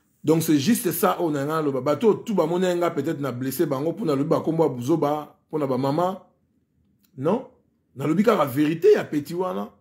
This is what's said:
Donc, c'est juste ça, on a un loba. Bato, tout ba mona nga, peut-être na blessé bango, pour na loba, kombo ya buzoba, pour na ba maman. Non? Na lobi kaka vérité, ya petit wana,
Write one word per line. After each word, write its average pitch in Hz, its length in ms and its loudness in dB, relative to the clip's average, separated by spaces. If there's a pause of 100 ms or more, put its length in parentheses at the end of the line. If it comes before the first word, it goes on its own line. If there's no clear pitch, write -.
(240)
Donc, 160 180 4
c'est 160 160 4
juste 175 340 0
ça, 180 280 0
on 165 140 -2
a 139 80 -2
un 156 200 -2
loba. 135 200 -2
Bato, 147 320 2
tout - 200 -6
ba 170 120 2
mona 180 280 0
nga, 175 160 0
peut-être 143 300 -4
na 139 120 -4
blessé 131 340 -2
bango, 143 260 -2
pour 175 140 -6
na 143 100 0
loba, 143 240 2
kombo 160 240 0
ya 147 60 2
buzoba, 147 680 -2 (120)
pour 156 80 -4
na 147 80 -2
ba 131 100 0
maman. 160 460 0 (960)
Non? 185 320 -2 (440)
Na 131 120 -6
lobi 165 160 2
kaka 196 240 4
vérité, 151 480 2
ya 180 100 0
petit 147 300 -6
wana, 185 360 -6 (100)